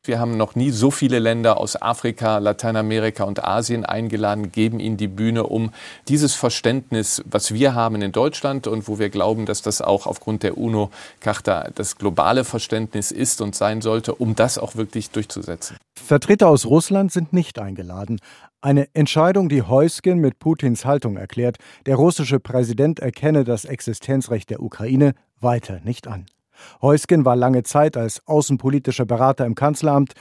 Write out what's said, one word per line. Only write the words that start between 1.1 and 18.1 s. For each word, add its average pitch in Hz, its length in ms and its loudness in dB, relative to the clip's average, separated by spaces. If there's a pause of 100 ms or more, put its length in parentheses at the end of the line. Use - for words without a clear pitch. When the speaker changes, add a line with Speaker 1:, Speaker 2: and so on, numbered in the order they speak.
Speaker 1:
Länder 113 380 2
aus - 240 -4
Afrika, 113 560 -2
Lateinamerika 110 880 0
und 98 180 -4
Asien 113 440 -2
eingeladen, 107 640 -2
geben 110 260 0
ihnen 104 200 -4
die 104 100 -4
Bühne, 110 360 -2
um 113 260 -2 (380)
dieses 147 260 2
Verständnis, 117 920 -2
was - 300 -2
wir 131 200 2
haben 113 280 0
in 98 100 -4
Deutschland 139 540 -2
und 110 200 -4
wo 104 120 -4
wir 104 100 0
glauben, 104 380 0
dass 104 160 -4
das 107 180 -4
auch - 260 0
aufgrund - 360 -6
der - 160 -2
uno-Charta 104 1160 -4
das - 220 -6
globale 101 480 2
Verständnis 110 680 -6
ist - 280 -4
und 104 140 -4
sein 107 260 -2
sollte, 113 340 -2
um 113 200 -2
das 117 240 0
auch - 180 -8
wirklich 110 340 -6
durchzusetzen. 87 680 -10 (160)
Speaker 2:
Vertreter 190 540 4
aus 147 180 6
Russland 170 440 2
sind 165 220 -2
nicht 175 260 0
eingeladen. 98 600 -8 (420)